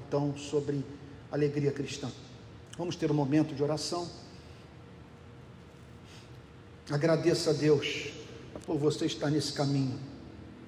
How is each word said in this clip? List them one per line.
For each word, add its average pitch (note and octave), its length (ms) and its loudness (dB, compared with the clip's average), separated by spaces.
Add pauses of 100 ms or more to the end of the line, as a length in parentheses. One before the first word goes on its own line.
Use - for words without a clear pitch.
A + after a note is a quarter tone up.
então C#3+ 300 0
sobre C#3+ 480 -2 (460)
alegria C#3+ 400 2
cristã. C3+ 380 -4 (680)
Vamos E3+ 180 -4
ter D#3 140 0
um D3 60 4
momento D3 400 4
de C#3 80 0
oração. D#3+ 440 -2 (2750)
Agradeça D#3 600 6
a D3+ 40 6
Deus C#3+ 580 4 (540)
por D#3+ 120 0
você D3 280 2
estar D3 240 0
nesse D3 240 2
caminho. C3+ 640 0 (500)